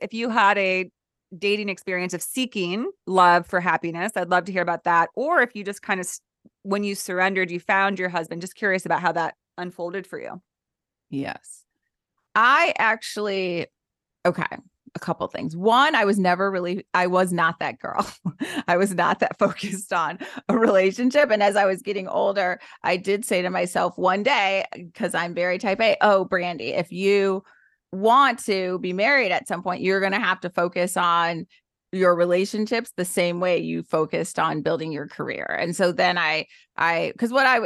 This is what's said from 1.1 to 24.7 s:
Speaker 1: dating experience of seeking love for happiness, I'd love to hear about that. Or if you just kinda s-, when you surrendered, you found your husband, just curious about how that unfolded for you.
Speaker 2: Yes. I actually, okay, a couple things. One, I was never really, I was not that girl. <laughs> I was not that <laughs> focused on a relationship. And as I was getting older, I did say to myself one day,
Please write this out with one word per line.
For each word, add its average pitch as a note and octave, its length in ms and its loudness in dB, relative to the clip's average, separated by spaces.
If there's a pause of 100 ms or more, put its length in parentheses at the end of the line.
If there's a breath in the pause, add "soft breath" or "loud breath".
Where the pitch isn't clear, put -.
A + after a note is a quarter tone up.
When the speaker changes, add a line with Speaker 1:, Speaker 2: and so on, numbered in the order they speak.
Speaker 1:
dating G3+ 320 -2
experience F#3 460 -4
of E3+ 80 -6
seeking A3+ 680 -4 (160)
love F3 400 6
for F#3 140 -2
happiness, E3+ 560 -2
I'd F3 140 -2
love F3+ 160 2
to G3+ 60 -8
hear F#3 100 0
about E3+ 220 -4
that. E3+ 300 2
Or D#4 280 0
if A#3+ 120 -2
you G3+ 100 -10
just G3 180 -10
kinda F#3+ 180 -2
s-, - 200 -10 (420)
when G3+ 220 -2
you G3+ 100 -4
surrendered, F#3 560 -2
you F3 100 -6
found G3 380 0
your F#3 100 -2
husband, E3+ 320 -6
just F3+ 140 -12
curious F#3 320 0
about E3 140 0
how F3 120 0
that E3 220 -2 (240)
unfolded F3+ 480 -8
for E3+ 140 -14
you. - 200 -12 (720)
Speaker 2:
Yes. - 540 -10 (720)
I C#4 440 4
actually, G3 920 -2 (580)
okay, F3 160 0 (540)
a - 20 -14
couple - 300 -6
things. - 280 -10
One, A#3+ 380 4
I A#3 100 2
was G3+ 140 2
never F#3 320 2
really, F3+ 440 -4
I F3+ 120 2
was F3+ 260 2
not E3+ 280 0
that C#3+ 180 -6
girl. - 280 -4 (320)
<laughs> E4 300 -6
I F3 80 4
was G3 180 2
not F3+ 260 0
that - 180 -2
<laughs> - 20 -6
focused G3 520 -4
on E3+ 260 -2 (300 loud breath)
a A#3+ 100 2
relationship. A3+ 720 4
And G#3 120 2
as G3+ 140 4
I G3+ 100 4
was F#3+ 160 -2
getting G3 260 -6
older, G3 520 0 (220 loud breath)
I F3+ 140 0
did G3 280 -2
say F3+ 180 0
to F3+ 80 -2
myself F3+ 480 -2
one F#3 260 2
day, G3 400 2 (300)